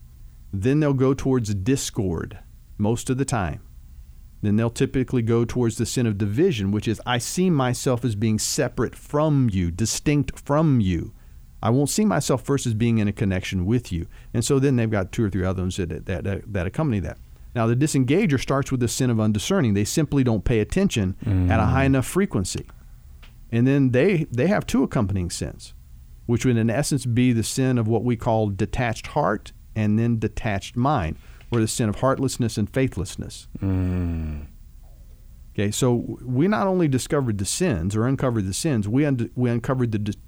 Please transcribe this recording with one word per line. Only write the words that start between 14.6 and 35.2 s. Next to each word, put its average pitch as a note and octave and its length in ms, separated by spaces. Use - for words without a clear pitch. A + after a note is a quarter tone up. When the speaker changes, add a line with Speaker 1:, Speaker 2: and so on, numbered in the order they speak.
Speaker 1:
they've A2+ 160
got F#2+ 200
two A#2+ 140
or G2 60
three F#2 120
other F#2 200
ones F#2 140
that, D#2+ 280
that, - 180
that, G2 300
that F2+ 140
accompany B2+ 320
that. - 180
Now, A2+ 100
the A#2 100
disengager C#3+ 640
starts C3+ 320
with B2+ 100
the A#2 60
sin B2 220
of A#2 100
undiscerning. G#2+ 540
They G2+ 120
simply C#3+ 380
don't A2+ 220
pay A#2 140
attention G#2+ 560
at F#2+ 340
a - 40
Speaker 2:
Mm. - 60
Speaker 1:
high C3+ 160
enough C3+ 200
frequency. - 600
And A#2 140
then C3+ 260
they, D3+ 400
they A#2+ 160
have G3 200
two B3+ 160
accompanying F#2+ 480
sins, - 420
which A#2+ 180
would A#2+ 120
in A2+ 120
essence C#3 360
be B2 260
the A2+ 120
sin C3 340
of A2+ 100
what A2 160
we B2 120
call A2 340
detached A2 580
heart F3+ 460
and G#2+ 220
then A#2 220
detached G#2 560
mind, B2 400
or A#2+ 80
the A2 80
sin A#2 220
of G2 120
heartlessness C3 560
and G#2 120
faithlessness. - 800
Speaker 2:
Mm. E2+ 840